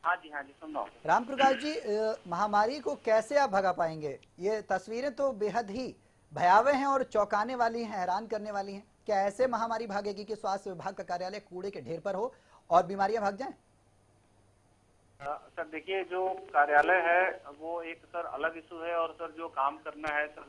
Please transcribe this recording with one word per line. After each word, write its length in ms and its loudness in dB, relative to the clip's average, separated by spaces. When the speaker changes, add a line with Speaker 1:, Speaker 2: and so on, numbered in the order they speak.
Speaker 1:
हाँ 100 2
जी, 140 -16
हाँ 140 -8
जी, 80 -16
सुन 220 -14
रहा 80 -4
हूँ। 80 -8
Speaker 2:
राम 200 4
प्रकाश 300 4
जी, 200 -4
अ, 380 -2
महामारी 520 2
को 160 -4
कैसे 420 2
आप 120 4
भगा 220 2
पाएंगे? 480 -4
ये 220 0
तस्वीरें 540 -4
तो 160 0
बेहद 380 -2
ही 260 -8
भयावह 400 6
हैं 120 2
और 180 2
चौंकाने 520 0
वाली 280 2
हैं, 140 -6
हैरान 300 -2
करने 240 -4
वाली 220 -6
हैं। 100 -12
क्या 160 4
ऐसे 260 2
महामारी 400 -2
भागेगी 360 -4
कि 120 -8
स्वास्थ्य 340 -4
विभाग 240 -6
का 100 -10
कार्यालय 360 -6
कूड़े 320 -10
के 100 -10
ढेर 180 -8
पर 160 -4
हो 200 -4
और 160 8
बीमारियां 380 0
भाग 140 0
जाएं? 160 -8
Speaker 1:
अ, 280 -8
सर 140 -10
देखिए, 400 -6
जो 260 -2
कार्यालय 680 4
है 480 2
वो 220 -8
एक 240 -12
सर 200 -8
अलग 320 -4
issue 260 -14
है 120 -4
और 180 -2
सर 180 -12
जो 160 -12
काम 300 -2
करना 300 -10
है 200 0
सर 220 -16